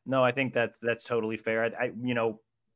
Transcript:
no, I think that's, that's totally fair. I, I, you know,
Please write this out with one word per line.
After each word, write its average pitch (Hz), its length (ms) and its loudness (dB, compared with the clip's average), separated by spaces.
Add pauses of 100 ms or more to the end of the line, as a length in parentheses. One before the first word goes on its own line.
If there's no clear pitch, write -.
no, 127 180 4
I 123 80 4
think 127 220 -2
that's, 117 260 0
that's 117 240 -2
totally 110 320 -2
fair. 113 280 0
I, 117 200 -2
I, 123 80 -2 (100)
you 123 120 0
know, 113 260 0 (360)